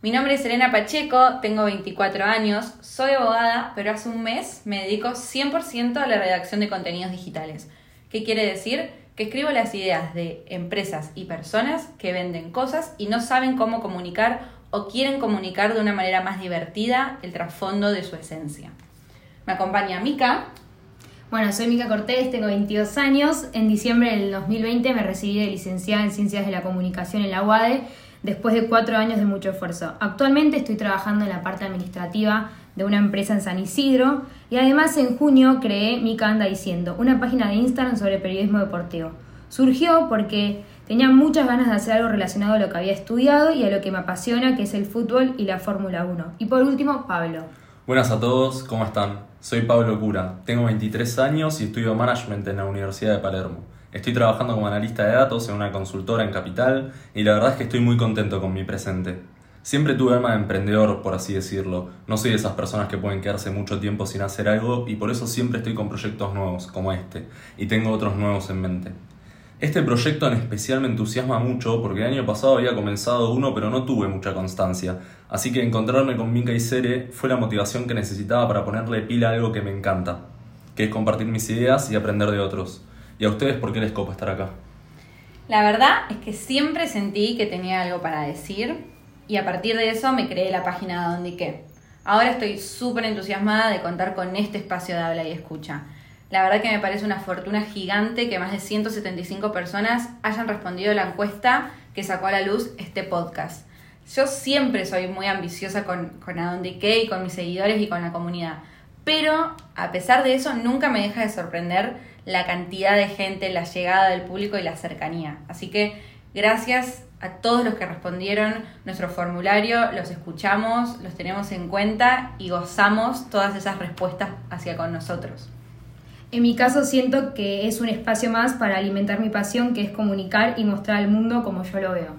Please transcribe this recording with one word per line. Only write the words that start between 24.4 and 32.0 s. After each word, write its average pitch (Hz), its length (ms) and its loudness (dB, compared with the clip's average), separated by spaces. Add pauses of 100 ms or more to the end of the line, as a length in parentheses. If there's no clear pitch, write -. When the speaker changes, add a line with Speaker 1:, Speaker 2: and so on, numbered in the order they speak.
Speaker 2:
mil 220 140 0
veinte 240 320 2
me 220 80 0
recibí 202 380 -2
de 208 80 2
licenciada 190 560 -2
en 196 80 0
Ciencias 202 340 -2
de 196 60 -2
la 185 100 -2
Comunicación 180 640 -2
en 196 80 -2
la 185 100 0
uade, 226 400 4 (400)
después 214 320 0
de 226 140 2
cuatro 226 300 4
años 220 200 2
de 208 80 2
mucho 196 240 0
esfuerzo. 175 500 -6
Actualmente 277 580 4
estoy - 180 -2
trabajando 208 500 0
en 190 60 -4
la 175 100 -6
parte 185 240 -6
administrativa 190 840 -2 (240)